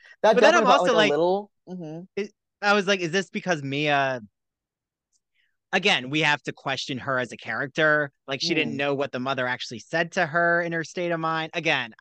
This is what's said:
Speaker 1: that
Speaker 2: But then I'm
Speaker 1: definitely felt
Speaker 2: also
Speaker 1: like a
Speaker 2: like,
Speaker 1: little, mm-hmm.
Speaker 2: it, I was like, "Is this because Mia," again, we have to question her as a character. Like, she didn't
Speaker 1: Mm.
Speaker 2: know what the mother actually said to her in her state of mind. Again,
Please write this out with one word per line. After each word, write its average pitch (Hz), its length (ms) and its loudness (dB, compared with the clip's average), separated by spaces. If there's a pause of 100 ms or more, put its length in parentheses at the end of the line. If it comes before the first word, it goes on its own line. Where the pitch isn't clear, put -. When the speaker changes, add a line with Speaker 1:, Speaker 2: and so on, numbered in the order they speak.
(240)
Speaker 1:
that 220 120 6
Speaker 2:
But 240 60 4
then 330 140 8
I'm 339 60 6
Speaker 1:
definitely 208 60 2
felt 269 140 6
Speaker 2:
also 247 120 2
Speaker 1:
like - 0 -
a 220 40 4
Speaker 2:
like, 214 140 4
Speaker 1:
little, 180 400 0 (180)
mm-hmm. 170 340 -12 (120)
Speaker 2:
it, 202 160 -6 (300)
I 202 120 4
was 202 140 2
like, 196 140 2
"Is 165 100 -4
this 185 180 -2
because 175 340 -4
Mia," 139 580 0 (1500)
again, 170 380 0
we 156 120 0
have 147 220 2
to - 100 -10
question 135 460 -8
her 127 200 -4
as 120 120 -6
a 113 60 -16
character. 143 720 0 (160)
Like, 135 140 -6
she 165 120 -2
didn't 151 220 0
Speaker 1:
Mm. - 20 -6
Speaker 2:
know 143 180 0
what 135 160 -4
the 127 80 -6
mother 127 280 -2
actually 123 320 -8
said 165 340 -4
to 180 120 0
her 170 360 0
in 170 100 -4
her 165 120 -4
state 175 280 -6
of 165 80 -2
mind. 160 340 -4
Again, 143 480 -2